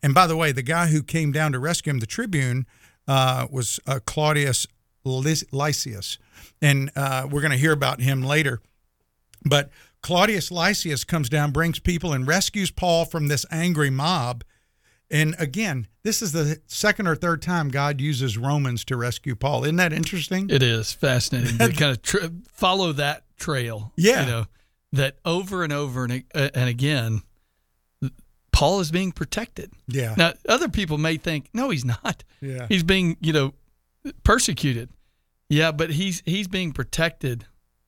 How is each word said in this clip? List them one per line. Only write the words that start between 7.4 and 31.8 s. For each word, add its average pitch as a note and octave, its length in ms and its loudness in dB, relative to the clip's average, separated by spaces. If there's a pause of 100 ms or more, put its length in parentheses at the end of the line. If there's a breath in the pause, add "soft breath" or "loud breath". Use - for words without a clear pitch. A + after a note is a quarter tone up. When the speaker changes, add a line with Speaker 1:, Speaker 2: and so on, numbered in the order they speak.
Speaker 1:
gonna C#3+ 160 2
hear D#3 160 4
about C#3 260 0
him C3 240 0
later. C#3 380 0 (840)
But C#3+ 240 4 (320 soft breath)
Claudius F#3 500 2
Lysias F3 520 0
comes D3+ 260 -2
down, D3 220 0
brings D#3+ 280 0
people, E3+ 340 -2
and C3 120 -2
rescues F#3 460 0
Paul E3+ 340 2
from D#3 220 -2
this D3 240 0
angry D#3+ 380 2
mob. C3 540 -2 (680)
And D#3 260 2
again, D3 500 -4 (160)
this A3 180 -2
is F#3 100 -4
the D#3 360 0
second G#3 400 0
or D#3+ 80 2
third E3 260 0
time E3+ 280 -2
God C#3 320 0
uses C3 360 0
Romans C3 480 0
to C3 100 -2
rescue A#2+ 400 -4
Paul. C3+ 300 0
Isn't D#3 100 0
that F3 180 2
interesting? F#3 560 -4
Speaker 2:
It C3 140 4
is A2+ 300 0
fascinating B2+ 640 0
Speaker 1:
<laughs> - 20 0
Speaker 2:
to A#3 140 6
kind D3 180 2
of A#2+ 100 -4
tr-, F#3 260 -2 (200)
follow F#3 460 0
that C#3+ 320 -4 (120)
trail. A#2 600 -6
Speaker 1:
Yeah. G#3+ 240 6
Speaker 2:
You C3+ 100 0
know, A2+ 140 -2 (480)
that C#3 320 0
over F3+ 400 -2
and D3 80 -2
over C3 320 -4
and, B2+ 180 -4 (100)
uh, C#3 220 0
and B2+ 140 2
again, A#2+ 520 0 (1300)
Paul F3+ 280 4
is D#3+ 120 -2
being F#3 200 -2
protected. - 600 -8 (160)
Speaker 1:
Yeah. A#2+ 300 -4
Speaker 2:
Now, E3 160 2 (140)
other B3+ 220 2
people D#3+ 280 -2
may D#3+ 200 0
think, D#3 360 -6
"No, B3+ 180 -2
he's C3 140 -2